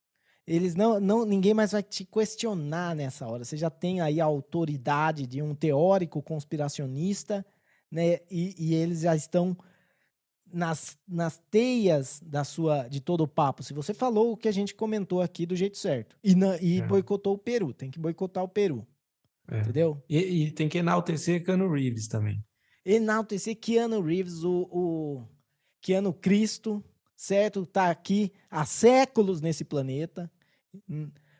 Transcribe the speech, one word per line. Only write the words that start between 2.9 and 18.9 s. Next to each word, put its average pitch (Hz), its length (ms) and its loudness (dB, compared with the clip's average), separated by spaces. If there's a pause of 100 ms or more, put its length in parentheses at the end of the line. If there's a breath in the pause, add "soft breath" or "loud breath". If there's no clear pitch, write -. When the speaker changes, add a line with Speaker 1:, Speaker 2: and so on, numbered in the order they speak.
Speaker 1:
nessa 135 320 -8
hora. 120 160 -8
Você 139 140 -10
já 165 120 -2
tem 180 320 -2
aí 156 180 0
a 160 60 2
autoridade 147 1000 0
de 131 140 -8
um 151 120 -4
teórico 160 680 2
conspiracionista, 151 1200 -6 (460)
né? 170 280 2 (100)
E, 185 280 -4
e 160 160 0
eles 165 280 0
já 165 140 4
estão 180 400 0 (960 soft breath)
nas, 170 460 -4 (100)
nas 170 300 -4 (140)
teias 208 720 2
da 143 180 -4
sua, 147 440 -2
de 139 140 -6
todo 170 200 0
o 156 60 2
papo. 143 360 0
Se 143 100 -12
você 147 200 -6
falou 233 380 2
o 214 60 -6
que 226 100 -4
a 220 40 2
gente 202 240 -2
comentou 208 460 -2
aqui 170 240 -4
do 175 100 -4
jeito 196 220 -2
certo 135 460 -4
e 196 120 6
na, 185 260 4
e 180 180 2
Speaker 2:
É. 170 80 -2
Speaker 1:
boicotou 196 480 0
o - 20 -4
Peru, 208 360 -2
tem 135 180 -12
que 147 80 -14
boicotar 180 440 -4
o 190 60 -6
Peru, 175 360 0 (640)